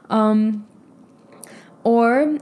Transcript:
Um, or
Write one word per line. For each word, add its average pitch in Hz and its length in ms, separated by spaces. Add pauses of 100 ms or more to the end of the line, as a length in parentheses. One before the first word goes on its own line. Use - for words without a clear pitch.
Um, 214 580 (1160)
or 233 580